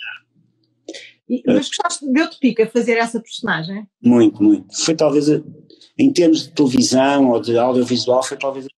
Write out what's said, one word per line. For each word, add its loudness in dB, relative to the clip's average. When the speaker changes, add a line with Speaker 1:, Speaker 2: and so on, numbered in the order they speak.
Speaker 1:
E, -4
mas 0
gostaste, -6
deu-te -2
pica 0
fazer -2
essa -4
personagem? -8
Speaker 2:
Muito, 4
muito. 0
Foi 0
talvez, 0
a, 0
em 2
termos 2
de -16
televisão 2
ou 0
de -2
audiovisual, 0
foi -8
talvez -8
a -16